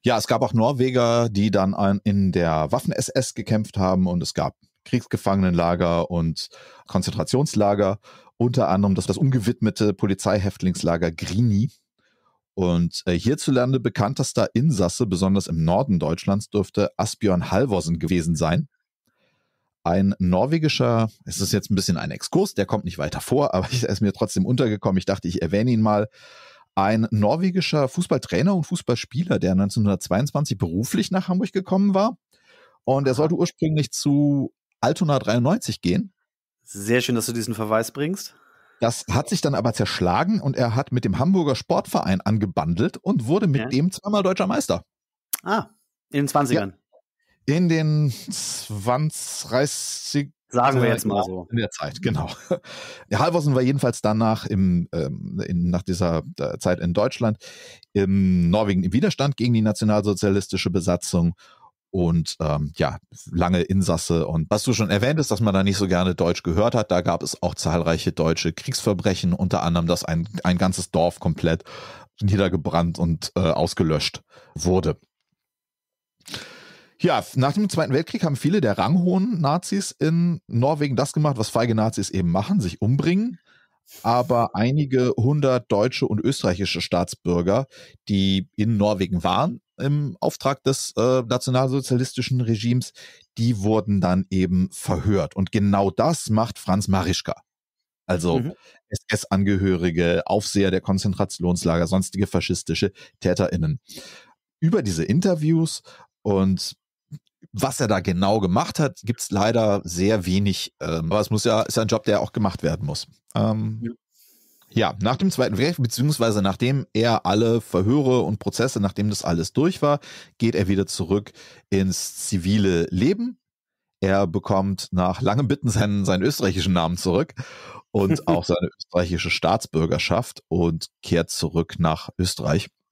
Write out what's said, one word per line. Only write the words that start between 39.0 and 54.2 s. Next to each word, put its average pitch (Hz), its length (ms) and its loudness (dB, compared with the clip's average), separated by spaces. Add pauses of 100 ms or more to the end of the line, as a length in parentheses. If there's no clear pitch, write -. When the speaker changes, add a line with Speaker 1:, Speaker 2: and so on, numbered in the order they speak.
Speaker 1:
hat 139 160 0
sich - 140 -2
dann 143 140 0
aber 113 180 0
zerschlagen 113 640 0
und 139 160 -2
er 117 180 0
hat 127 200 -2
mit 123 100 0
dem 107 160 0
Hamburger 156 360 2
Sportverein - 640 0
angebandelt 101 760 0
und 160 300 0
wurde 180 220 2
mit 135 160 2
Speaker 2:
Ja. 120 40 -6
Speaker 1:
dem 143 240 2
zweimal 208 320 -2
deutscher 180 240 0
Meister. 196 380 -2 (580)
Speaker 2:
Ah, 196 280 -2 (400)
in 143 100 0
den 143 80 0
zwanzigern. 117 460 0 (720)
Speaker 1:
Ja. 143 100 2
In 180 120 2
den 151 460 2 (180)
zwanzig, - 1160 -4
dreißig, - 840 -2 (200)
Speaker 2:
Sagen 127 300 2
wir 117 60 4
Speaker 1:
äh, 113 60 2
Speaker 2:
jetzt - 120 -4
mal 101 160 0
Speaker 1:
genau, 107 40 0
Speaker 2:
so. 92 260 -8
Speaker 1:
in 117 60 -2
der 107 120 -2
Zeit, - 320 -10
genau. - 260 -2 (220)
<laughs> 175 100 -2 (520)
Ja, 104 80 0
Halvorsen 160 340 2
war 131 80 4
jedenfalls 131 400 0
danach 110 460 2